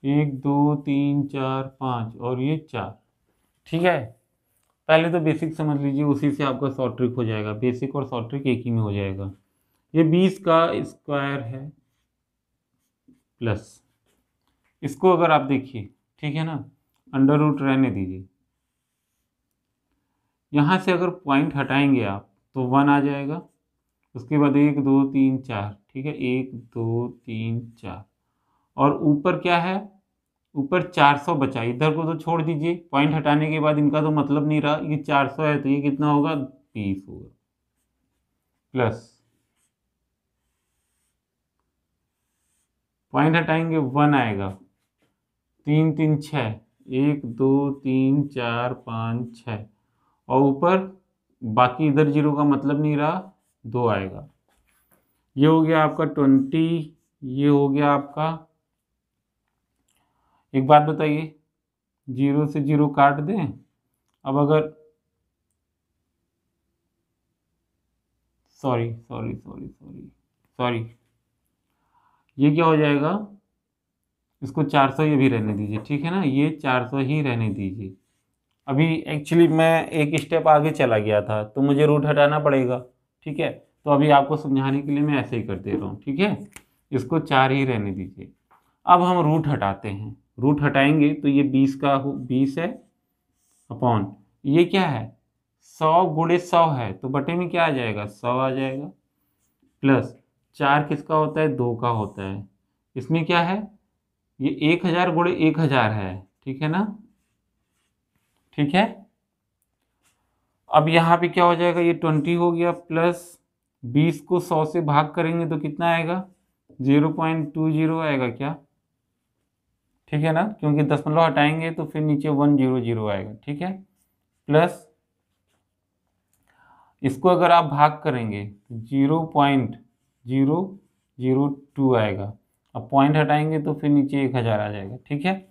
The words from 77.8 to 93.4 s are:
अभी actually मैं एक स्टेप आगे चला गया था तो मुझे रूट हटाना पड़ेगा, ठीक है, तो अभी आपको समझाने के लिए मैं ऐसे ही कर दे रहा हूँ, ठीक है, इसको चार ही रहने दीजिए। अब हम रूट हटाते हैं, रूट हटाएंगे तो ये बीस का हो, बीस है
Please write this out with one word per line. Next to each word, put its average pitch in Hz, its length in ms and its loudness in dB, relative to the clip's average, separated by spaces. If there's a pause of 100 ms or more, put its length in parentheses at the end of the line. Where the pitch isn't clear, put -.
अभी 160 420 0
actually 156 400 4
मैं 160 400 2
एक 151 300 0
स्टेप 160 280 0
आगे 151 240 6
चला 127 280 2
गया 104 220 2
था 107 220 -4
तो 135 180 -4
मुझे 143 240 4
रूट 147 200 2
हटाना 147 340 2
पड़ेगा, 131 380 2 (480)
ठीक 151 140 -10
है, 143 100 -2 (360)
तो 147 40 0
अभी 147 200 4
आपको 143 280 4
समझाने 135 440 0
के 143 80 -6
लिए 143 120 0
मैं 147 160 0
ऐसे 120 180 -4
ही 110 60 -4
कर 101 140 -6
दे 101 160 -8
रहा 101 140 -4
हूँ, 101 140 -10
ठीक 139 200 -6
है, 196 280 -2 (440)
इसको 127 280 -2
चार 131 320 2
ही 139 120 0
रहने 107 280 -4
दीजिए। 95 380 -12 (560)
अब 180 160 6
हम 180 200 0
रूट 156 260 2
हटाते 110 400 -2
हैं, 104 280 -10 (220)
रूट 143 240 0
हटाएंगे 147 520 2
तो 147 140 -4
ये 139 160 4
बीस 135 320 2
का 139 180 0
हो, 135 180 -4
बीस 135 460 -2
है 170 100 -4 (1040)